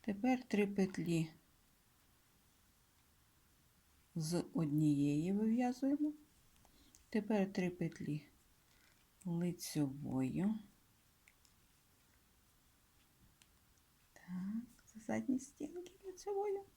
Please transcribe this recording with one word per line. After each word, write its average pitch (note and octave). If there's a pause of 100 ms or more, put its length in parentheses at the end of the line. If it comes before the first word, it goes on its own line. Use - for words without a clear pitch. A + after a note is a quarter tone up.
Тепер B3
три G#3
петлі F3 (2750)
з E3 (100)
однієї D3+
вив'язуємо. B3 (960)
Тепер G#3
три F3+
петлі D#3+ (1000)
лицьовою. D3+ (3500)
Так, G3
з A3
задньої A3+
стінки E4+ (120)
лицьовою. G4 (140)